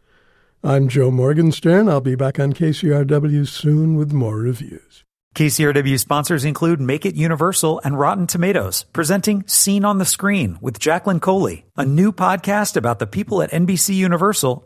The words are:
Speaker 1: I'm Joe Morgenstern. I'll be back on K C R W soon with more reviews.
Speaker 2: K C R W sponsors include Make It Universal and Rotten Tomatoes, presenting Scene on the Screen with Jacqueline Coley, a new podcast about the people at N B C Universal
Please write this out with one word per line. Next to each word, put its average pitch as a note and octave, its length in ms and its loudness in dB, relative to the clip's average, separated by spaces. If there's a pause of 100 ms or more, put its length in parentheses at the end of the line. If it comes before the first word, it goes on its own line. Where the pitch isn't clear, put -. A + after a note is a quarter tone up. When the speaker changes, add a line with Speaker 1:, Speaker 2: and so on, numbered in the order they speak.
(640)
Speaker 1:
I'm C#3 260 2
Joe C3 220 2
Morgenstern. D#3+ 760 2
I'll C#3+ 140 2
be C3 140 -2
back C3 240 -2
on C#3 120 0
K D#3 220 0
C D#3 180 -2
R C#3+ 140 2
W D3 400 0
soon D#3 500 0
with D3+ 160 -2
more A#2 260 -2
reviews. - 640 -8 (300)
Speaker 2:
K D#3 160 2
C D3+ 160 0
R D3 80 2
W C3+ 240 0
sponsors C#3+ 480 -2
include E3 340 0
Make C3+ 260 -2
It F#3 100 -4
Universal E3 680 0
and C#3 160 -4
Rotten E3+ 260 0
Tomatoes, E3+ 680 -2
presenting G3 540 0
Scene G3 360 0
on G3+ 140 2
the F#3 80 0
Screen F3 560 -2
with - 180 -8
Jacqueline F3 400 0
Coley, D#3 460 0 (100)
a D#3+ 80 -2
new E3 300 2
podcast G3 640 0
about A#2 220 -2
the A#2 80 -4
people G3 340 -4
at - 120 -4
N E3+ 120 2
B F#3 100 0
C F#3+ 200 0
Universal F3 720 0